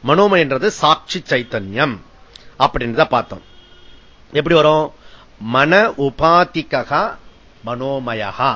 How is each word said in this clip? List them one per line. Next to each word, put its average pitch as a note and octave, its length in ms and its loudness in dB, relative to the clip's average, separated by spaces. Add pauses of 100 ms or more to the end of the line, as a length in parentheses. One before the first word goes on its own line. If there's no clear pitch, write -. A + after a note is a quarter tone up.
மனோமயன்றது E3+ 600 2 (140)
சாட்சி D#3 360 0 (120)
சைத்தன்யம் A#2+ 680 -4 (680)
அப்படின்றத A#2+ 400 0 (100)
பார்த்தோம். G#2 300 -4 (920)
எப்படி D#3 220 0
வரும்? D#3 260 2 (680)
மன C#3+ 180 4 (340)
உபாதிகா D#3 920 0 (680)
மனோமயா A#2+ 880 -4